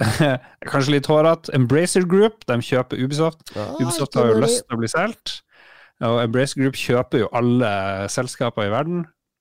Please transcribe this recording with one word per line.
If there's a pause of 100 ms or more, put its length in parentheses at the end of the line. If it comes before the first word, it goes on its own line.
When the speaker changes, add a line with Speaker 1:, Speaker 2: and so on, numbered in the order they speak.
(260)
Speaker 1:
<laughs>
kanskje
litt
hårete,
Embracer
Group,
de
kjøper
Ubisoft. (160)
Speaker 2:
Ja,
Speaker 1:
Ubisoft
Speaker 2:
ikke
Speaker 1:
har
jo
Speaker 2:
dårlig.
Speaker 1:
lyst
til
å
bli
solgt, (600)
og
Embracer
Group
kjøper
jo
alle
selskaper
i
verden, (340)